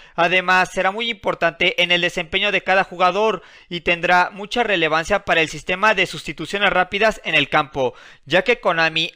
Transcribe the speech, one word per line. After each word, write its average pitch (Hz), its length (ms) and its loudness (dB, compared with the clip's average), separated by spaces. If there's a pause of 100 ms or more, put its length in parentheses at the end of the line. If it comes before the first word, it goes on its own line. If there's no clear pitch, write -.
(140)
Además, 180 560 2
será 190 220 -2
muy 233 180 -6
importante 175 720 -2
en 175 80 0
el 175 120 2
desempeño 185 500 -2
de 185 100 0
cada 190 220 2
jugador 185 580 0 (260)
y 175 120 -8
tendrá 175 500 2
mucha 202 320 -6
relevancia 165 640 0
para 170 160 2
el 156 80 0
sistema 185 460 0
de 180 120 0
sustituciones 170 640 -4
rápidas 190 540 0
en 170 100 -4
el 143 140 2
campo, 139 460 0 (320)
ya 170 160 2
que 240 180 0
Konami 165 560 0